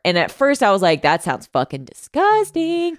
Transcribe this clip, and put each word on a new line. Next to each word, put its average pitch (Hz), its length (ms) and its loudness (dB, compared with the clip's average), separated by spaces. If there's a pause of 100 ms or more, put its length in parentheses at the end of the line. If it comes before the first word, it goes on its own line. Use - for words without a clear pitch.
And 175 140 2
at - 140 -2
first 277 280 0
I 208 120 4
was 190 100 2
like, 165 200 2
"That 156 200 0
sounds - 240 -6
fucking 131 380 -6
disgusting." 339 1160 -2